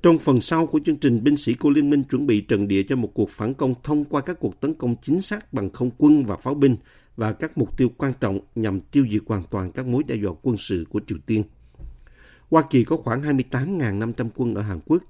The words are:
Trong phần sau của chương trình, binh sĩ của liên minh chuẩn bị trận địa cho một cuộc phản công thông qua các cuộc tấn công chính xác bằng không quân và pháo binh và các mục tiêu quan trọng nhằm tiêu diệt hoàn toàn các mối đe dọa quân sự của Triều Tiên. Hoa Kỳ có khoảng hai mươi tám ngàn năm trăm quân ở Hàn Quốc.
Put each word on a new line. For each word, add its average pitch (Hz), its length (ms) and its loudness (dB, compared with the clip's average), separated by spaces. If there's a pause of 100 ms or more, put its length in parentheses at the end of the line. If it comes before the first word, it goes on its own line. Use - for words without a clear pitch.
Trong 170 140 8
phần 131 240 2
sau 165 260 0
của 156 180 0
chương 151 120 0
trình, 120 260 2
binh 143 140 4
sĩ 165 160 -2
của - 160 0
liên 143 200 2
minh 143 140 2
chuẩn 131 240 -2
bị 107 140 2
trận 101 260 0
địa 98 160 0
cho 131 120 -2
một 117 180 -4
cuộc 104 160 0
phản 110 240 -6
công 131 200 -2 (100)
thông 147 220 0
qua 147 160 -4
các 165 180 -8
cuộc 101 200 -6
tấn 151 140 -2
công 123 280 -2
chính 165 200 0
xác 208 320 -10
bằng 101 160 -4
không 123 280 -4
quân 147 280 6
và 101 100 -4
pháo 131 180 -6
binh 139 220 4 (400)
và 110 180 -2
các - 240 -8
mục 117 200 -2
tiêu 123 200 2
quan 135 220 -2
trọng 98 200 -2 (160)
nhằm 104 260 -2
tiêu 139 300 0
diệt 104 160 0
hoàn 101 160 -2
toàn 92 280 -4
các 127 160 -8
mối 127 200 0
đe 131 80 -4
dọa 98 260 -4
quân 117 160 0
sự 90 320 -4
của 107 180 -2
Triều 95 180 -6
Tiên. 107 180 0 (1040)
Hoa 160 200 6
Kỳ 123 140 6
có 160 140 0
khoảng 135 260 -4
hai 151 100 0
mươi 127 180 0
tám 160 260 -2
ngàn 104 220 -2
năm 113 140 -4
trăm 117 220 -4
quân 120 200 -2
ở 101 60 -4
Hàn 98 240 -4
Quốc. 170 240 2